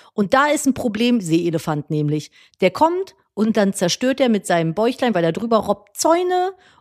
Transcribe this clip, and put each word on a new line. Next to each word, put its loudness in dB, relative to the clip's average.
und -2
da 4
ist -2
ein 2
Problem, 0
Seeelefant -2
nämlich. -2
Der 4
kommt 0
und 0
dann 2
zerstört -2
er 4
mit 0
seinem 0
Bäuchlein, 0
weil 0
er 2
drüber 0
robbt, -6
Zäune 0